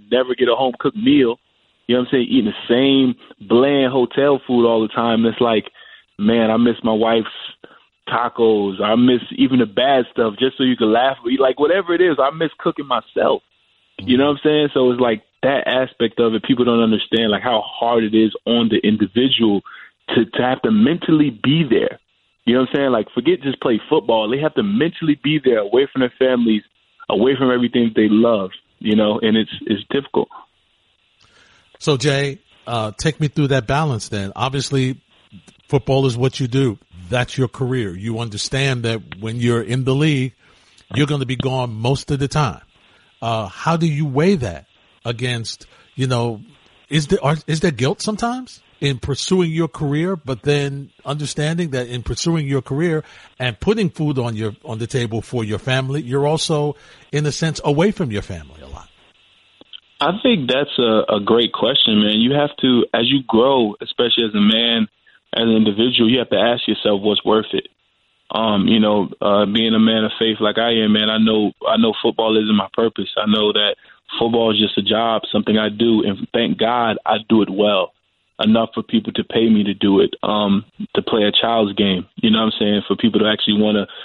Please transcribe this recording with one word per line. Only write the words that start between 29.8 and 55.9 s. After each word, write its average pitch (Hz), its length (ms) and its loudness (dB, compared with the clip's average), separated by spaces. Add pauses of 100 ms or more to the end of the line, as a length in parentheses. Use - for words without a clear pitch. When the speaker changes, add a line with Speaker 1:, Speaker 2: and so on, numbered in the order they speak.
Speaker 1:
difficult. - 380 -2 (1500)
Speaker 2:
So, 151 180 0
Jay, 139 420 -2 (280)
uh, 110 320 -4
take 156 220 -4
me 151 80 0
through 143 200 -2
that 131 180 0
balance 139 420 -2
then. 98 260 -6
Obviously, 131 680 -4 (680)
football 135 380 0
is 117 100 -2
what 127 240 -2
you 131 80 -2
do. 123 300 0 (300)
That's 123 300 -4
your 127 100 0
career. 123 480 -6
You 110 220 -8
understand 123 640 -4
that 113 380 -6
when 113 160 -8
you're 120 260 0
in 123 220 -4
the 131 100 0
league, 139 400 0 (600)
you're 143 120 0
gonna 139 200 -4
be 127 100 -6
gone 127 360 -4
most 120 380 -2
of 143 80 -2
the 139 100 -2
time. 143 340 -4 (600)
Uh, 113 240 -4
how 160 300 -4
do 165 100 0
you 151 200 -2
weigh 156 300 2
that 95 300 -6 (380)
against, 117 600 -8 (280)
you 131 120 -2
know, 117 340 -2 (480)
is 147 200 -2
there, 196 160 0
are, 147 120 2 (100)
is 156 140 -2
there 185 100 2
guilt 131 320 -2
sometimes 240 580 -6 (200)
in 143 180 -2
pursuing 175 520 -2
your 160 180 -2
career, 160 480 -4
but 135 260 -10
then 143 480 -4 (140)
understanding 151 640 -4
that 127 160 -4
in 120 160 -8
pursuing 160 440 -4
your 139 160 -2
career 156 420 -2 (340)
and 123 220 -6
putting 208 300 0
food 147 280 -4
on 120 180 -4
your, 107 160 -4 (120)
on 110 140 -8
the 117 80 -6
table 113 340 -4
for 117 240 -6
your 104 140 -4
family, 135 440 -4